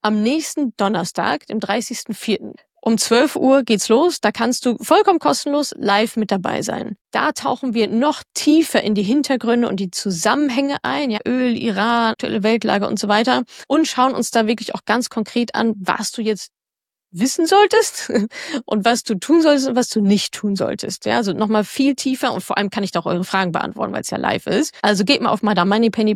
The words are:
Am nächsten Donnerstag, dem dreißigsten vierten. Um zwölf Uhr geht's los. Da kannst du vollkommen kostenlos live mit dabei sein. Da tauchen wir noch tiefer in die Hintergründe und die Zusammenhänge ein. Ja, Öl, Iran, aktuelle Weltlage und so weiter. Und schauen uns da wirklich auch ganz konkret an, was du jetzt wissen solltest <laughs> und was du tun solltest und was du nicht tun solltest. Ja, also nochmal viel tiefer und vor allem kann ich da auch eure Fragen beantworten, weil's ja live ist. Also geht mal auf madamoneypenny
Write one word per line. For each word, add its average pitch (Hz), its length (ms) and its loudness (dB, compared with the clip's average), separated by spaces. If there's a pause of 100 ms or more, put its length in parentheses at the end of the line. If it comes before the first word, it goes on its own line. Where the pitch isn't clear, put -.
Am 214 220 0
nächsten 285 540 -2
Donnerstag, 208 680 -2
dem 220 120 -6
dreißigsten 220 560 -6
vierten. - 380 -6 (340)
Um 226 120 2
zwölf 247 360 2
Uhr 269 280 4
geht's 220 260 0
los. 302 320 2
Da 208 100 2
kannst 240 320 -2
du 240 160 0
vollkommen 370 380 4
kostenlos 294 580 0
live 202 420 0
mit 214 120 -2
dabei 190 320 -2
sein. 214 360 -6 (120)
Da - 220 -2
tauchen 254 420 -4
wir 214 140 0
noch 277 340 0 (140)
tiefer 302 480 4
in 214 100 0
die 202 80 2
Hintergründe 240 680 0
und 190 120 -4
die 190 100 -4
Zusammenhänge 254 920 -2
ein. 277 260 -2
Ja, 214 80 -2 (100)
Öl, 247 300 0
Iran, 226 540 0
aktuelle - 320 -4
Weltlage 214 440 2
und 208 120 -2
so 214 80 -4
weiter. 226 340 2 (260)
Und 311 200 2
schauen 254 260 2
uns - 160 -4
da 226 160 2
wirklich 220 300 -4
auch - 100 -8
ganz 233 240 0
konkret 233 460 -4
an, 226 240 0
was 185 320 -4
du 240 100 -8
jetzt 214 300 -4 (680)
wissen 262 280 0
solltest 403 680 4 (280)
<laughs> 294 260 -8
und 208 180 -2
was 233 200 2
du 226 120 -2
tun 311 260 2
solltest 294 280 4
und 240 80 0
was 247 100 0
du - 140 -2
nicht 202 320 2
tun 202 240 -4
solltest. - 480 -4
Ja, 214 100 2
also 214 160 0
nochmal 214 320 0
viel 269 320 0
tiefer 262 380 -2
und 180 80 -4
vor - 160 -4
allem 202 120 0
kann 202 140 -4
ich 190 80 -4
da 175 80 0
auch 165 60 -6
eure 175 180 -2
Fragen 190 300 0
beantworten, - 400 -4
weil's - 160 -6
ja - 80 -4
live - 300 -2
ist. - 340 -2
Also 202 240 2
geht 190 160 2
mal 233 80 0
auf 214 120 0
madamoneypenny 208 760 2